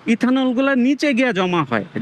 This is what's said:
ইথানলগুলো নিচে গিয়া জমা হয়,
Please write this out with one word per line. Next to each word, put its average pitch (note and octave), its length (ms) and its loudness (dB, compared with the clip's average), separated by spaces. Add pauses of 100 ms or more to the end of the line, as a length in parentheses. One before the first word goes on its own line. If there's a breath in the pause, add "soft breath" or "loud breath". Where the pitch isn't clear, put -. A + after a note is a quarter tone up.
ইথানলগুলো B3+ 680 0
নিচে C4+ 400 0
গিয়া B3 180 0
জমা F3+ 300 0
হয়, A2+ 220 -4 (180)